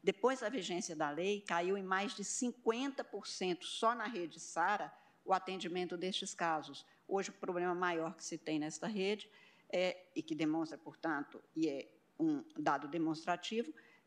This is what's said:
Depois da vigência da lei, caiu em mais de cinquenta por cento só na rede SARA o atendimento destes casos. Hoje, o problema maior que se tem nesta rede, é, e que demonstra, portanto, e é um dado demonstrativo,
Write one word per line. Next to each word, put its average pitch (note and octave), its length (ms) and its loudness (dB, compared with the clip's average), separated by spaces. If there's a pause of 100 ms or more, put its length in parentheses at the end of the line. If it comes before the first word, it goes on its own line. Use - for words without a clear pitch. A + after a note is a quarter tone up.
Depois B3 380 2
da G#3+ 100 -2
vigência F3+ 460 -2
da D3+ 140 2
lei, F#3 320 0
caiu F3+ 360 2
em G3 60 -4
mais F#3+ 320 0
de G#3 80 -6
cinquenta A#3+ 800 0
por G3+ 240 -8
cento - 380 -2
só - 280 2
na A#3+ 120 -2
rede G#3+ 340 -4
SARA F3 520 0 (340)
o F#3 80 4
atendimento F3+ 640 -2
destes F#3 360 -2
casos. D3+ 520 -2 (220)
Hoje, F#3+ 220 0
o - 40 -12
problema F3 420 0
maior E3+ 400 2
que - 80 -14
se - 140 -6
tem D#3 200 0
nesta D3+ 300 -2
rede, G3+ 420 0 (420)
é, F3+ 440 2
e D#3+ 80 -2
que - 100 -4
demonstra, D#3 440 0
portanto, D3 680 -4 (120)
e D#3+ 120 4
é C3+ 240 -4 (260)
um D3+ 260 2 (140)
dado D3 300 2
demonstrativo, F3 840 -2 (360)